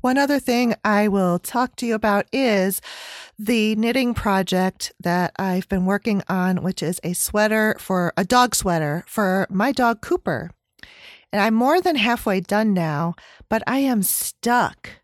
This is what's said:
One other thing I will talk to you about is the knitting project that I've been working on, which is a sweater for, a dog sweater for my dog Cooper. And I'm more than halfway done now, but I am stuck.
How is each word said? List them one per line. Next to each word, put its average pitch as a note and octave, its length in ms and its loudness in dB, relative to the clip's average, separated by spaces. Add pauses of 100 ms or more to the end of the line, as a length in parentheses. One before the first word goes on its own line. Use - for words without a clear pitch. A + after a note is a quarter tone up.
One B3+ 160 2
other C#4 220 2
thing A#3+ 360 0 (100)
I G#3 220 4
will F#3 320 2
talk - 380 -4
to B3 80 -6
you A3+ 100 0
about G#3 360 2
is G3+ 500 0 (560)
the A3 380 0
knitting A#3+ 380 0
project F#3 880 0
that F3 380 0
I've F#3+ 300 -2
been F#3 180 -2
working G3+ 440 0
on, F#3 340 0
which - 180 -4
is E3 220 -4
a F3 100 -4
sweater G#3+ 680 0
for, F3+ 360 -2
a G3 80 0
dog B3 320 4
sweater D#3+ 520 -2
for F#3+ 420 0
my G#3 220 0
dog A#3 300 0
Cooper. E3+ 500 -4 (800)
And G#3 100 0
I'm A3 120 2
more C4 280 4
than E4+ 140 2
halfway A3 440 0
done G#3 340 0
now, E3 420 -2 (340)
but A3+ 180 0
I C4 120 0
am B3+ 220 2
stuck. - 880 -2 (140)